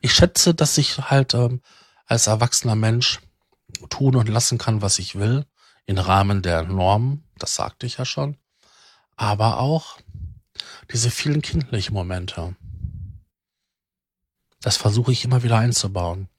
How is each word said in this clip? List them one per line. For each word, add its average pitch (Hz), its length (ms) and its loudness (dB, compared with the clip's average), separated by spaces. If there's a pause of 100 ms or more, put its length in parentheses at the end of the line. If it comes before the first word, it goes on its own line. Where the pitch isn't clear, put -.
Ich - 120 0
schätze, - 420 4
dass 156 220 2
ich - 220 0
halt, 139 360 2
ähm, 120 280 0 (440)
als 117 200 2
erwachsener 110 480 2
Mensch 110 460 2 (680)
tun 135 280 2
und 113 120 4
lassen 117 300 0
kann, 110 240 -2
was 98 160 0
ich - 160 -8
will, 117 320 0 (400)
im 95 120 -2
Rahmen 98 440 2
der 85 220 0
Normen, 101 600 0 (140)
das - 160 -6
sagte - 320 -6
ich 120 100 -8
ja 131 80 -4
schon, 143 320 -4 (800)
aber 107 420 0
auch 151 400 -2 (920)
diese 117 180 0
vielen 151 300 -2
kindlichen 120 540 -4
Momente. 90 640 -6 (2000)
Das - 160 0
versuche 117 360 2
ich - 120 -2
immer 123 180 2
wieder 117 160 2
einzubauen. 98 720 -2 (100)